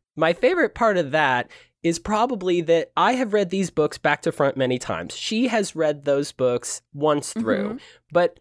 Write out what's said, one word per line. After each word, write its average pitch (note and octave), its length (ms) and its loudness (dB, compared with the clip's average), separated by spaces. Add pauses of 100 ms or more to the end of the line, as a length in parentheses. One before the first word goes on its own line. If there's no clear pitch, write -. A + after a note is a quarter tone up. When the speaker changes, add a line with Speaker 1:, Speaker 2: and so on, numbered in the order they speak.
(160)
Speaker 1:
My D#3+ 160 2
favorite C#4 420 2
part A3 220 2
of D3 160 -2
that C3+ 380 0 (320)
is E3 180 0
probably G3+ 640 0
that E3 340 2
I F#3+ 200 4
have A#3+ 180 -2
read G3+ 160 2
these F#3+ 200 -2
books - 280 0
back D3 240 0
to D#3+ 100 0
front C#3 240 0
many B2+ 240 0
times. - 380 -8
She A3+ 320 -2
has G#3+ 260 -2
read D3+ 300 -2
those C#3+ 260 0
books B2 500 -2 (120)
once D3 400 0
through. G#2+ 380 -2
Speaker 2:
Mm-hmm. B3+ 60 -10 (320)
Speaker 1:
But E3+ 320 0